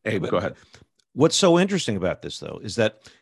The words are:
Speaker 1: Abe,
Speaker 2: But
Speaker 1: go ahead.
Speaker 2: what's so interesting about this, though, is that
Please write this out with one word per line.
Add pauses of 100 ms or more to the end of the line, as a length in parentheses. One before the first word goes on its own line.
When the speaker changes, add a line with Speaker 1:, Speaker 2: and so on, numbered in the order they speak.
Speaker 1:
Abe,
Speaker 2:
But
Speaker 1:
go
ahead. (580)
Speaker 2:
what's
so
interesting
about
this,
though,
is
that (200)